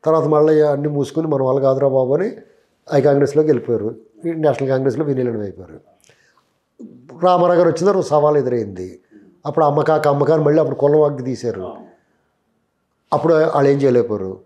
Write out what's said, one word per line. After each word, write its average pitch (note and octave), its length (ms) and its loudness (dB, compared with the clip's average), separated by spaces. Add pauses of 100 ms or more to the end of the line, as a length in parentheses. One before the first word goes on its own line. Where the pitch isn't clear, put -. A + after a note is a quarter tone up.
తర్వాత D#3+ 180 2
మళ్ళీ D3+ 380 2
అన్నీ D3 260 0
మూసుకుని D3+ 400 -4
"మన C#3 160 -2
వాళ్ళు C3 180 0
కాదురా C3+ 260 2
బాబు" C3 260 0
అని F#3 180 -2 (640)
ఐ C#3+ 80 2
కాంగ్రెస్లోకి C#3+ 480 2
వెళ్ళిపోయారు. A#2 460 -2 (300)
నేషనల్ D3+ 440 -2
కాంగ్రెస్లో C3 360 -2
విలీనం B2+ 360 -4
అయిపోయారు. F2+ 380 -14 (1400)
రామారావు F3 360 4
గారు E3+ 100 4
వచ్చిన E3 180 -2
తర్వాత F#3+ 180 0
సవాల్ D3+ 320 2
ఎదురైంది. G2+ 640 -4 (460)
అప్పుడు D3+ 200 0
అమ్మకాక D3+ 420 0
అమ్మకాన్ని C#3+ 380 2
మళ్ళీ D3+ 140 2
అప్పుడు - 160 -2
కులం D3 260 2
అగ్గి C#3+ 220 -2
తీశారు. A2+ 520 -8 (1400)
అప్పుడు D#3 200 0
వాళ్ళు D#3 360 2
ఏం C#3 80 2
చేయలేకపోయారు. G#2+ 680 0